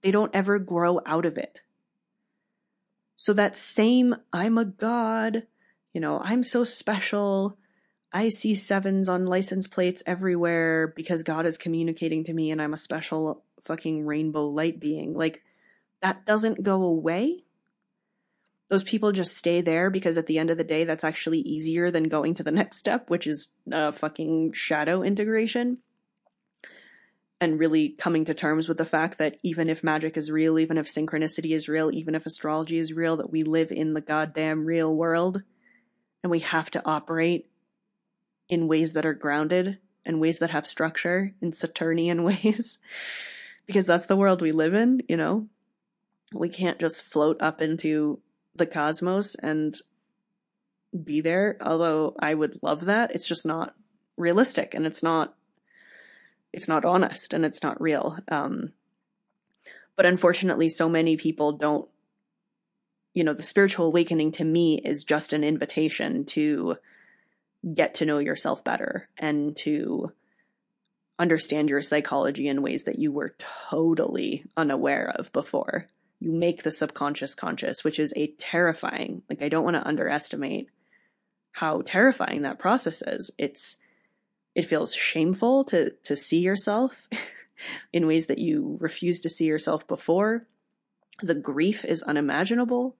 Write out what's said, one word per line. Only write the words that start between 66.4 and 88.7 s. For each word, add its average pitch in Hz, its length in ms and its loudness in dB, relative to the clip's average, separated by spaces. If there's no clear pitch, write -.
get 156 220 0
to 160 100 0
know 151 120 0
yourself - 440 -4
better - 540 -4
and 151 400 -2
to - 560 -4
understand 156 520 2
your 143 100 2
psychology 143 680 0
in 139 140 -2
ways - 220 -4
that - 140 -4
you 151 120 0
were 143 260 -6
totally - 720 0
unaware 143 600 0
of - 160 -8
before. - 560 -4
You 165 80 -2
make 170 300 0
the 156 80 -2
subconscious - 640 -2
conscious, - 500 -6
which 156 140 -2
is 151 180 -2
a 151 120 0
terrifying, - 880 -2
like, - 140 -8
I 147 60 -2
don't 160 160 2
wanna 165 200 0
underestimate 147 840 -4
how 160 300 -2
terrifying 208 600 2
that 139 160 -6
process 190 440 0
is. - 340 -4
It's, - 400 -4
it 170 100 0
feels 160 300 0
shameful 190 720 2
to, 170 260 2
to - 260 -6
see 165 220 2
yourself 202 680 0
<laughs> - 440 -14
in 170 140 2
ways 160 220 4
that - 100 0
you 151 420 -2